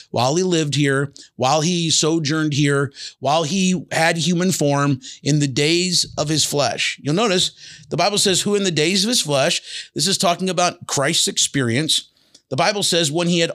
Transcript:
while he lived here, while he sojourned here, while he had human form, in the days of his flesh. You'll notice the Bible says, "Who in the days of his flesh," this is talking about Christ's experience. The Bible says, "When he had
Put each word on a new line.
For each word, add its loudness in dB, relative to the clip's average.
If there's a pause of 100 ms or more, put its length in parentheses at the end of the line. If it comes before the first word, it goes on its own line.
(120)
while 2
he 2
lived 0
here, 0 (220)
while 2
he 0
sojourned 0
here, 0 (260)
while 0
he 0
had 2
human 0
form, 0 (200)
in 2
the 2
days 0 (100)
of -2
his 0
flesh. -2
You'll 0
notice 0 (380)
the -6
Bible 0
says, 2
"Who 0
in 0
the 0
days 0
of 0
his 0
flesh," 0 (340)
this -2
is 0
talking 0
about -2
Christ's 0
experience. 0 (480)
The -4
Bible 0
says, 0
"When -2
he 2
had 0